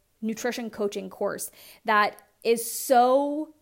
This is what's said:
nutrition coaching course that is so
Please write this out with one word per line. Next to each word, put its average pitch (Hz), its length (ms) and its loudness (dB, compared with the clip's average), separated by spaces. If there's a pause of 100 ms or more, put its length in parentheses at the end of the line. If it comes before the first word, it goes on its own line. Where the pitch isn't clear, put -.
(220)
nutrition 226 480 -6
coaching 202 400 -6
course - 400 -6 (340)
that 208 320 2 (260)
is 226 300 0
so 285 880 2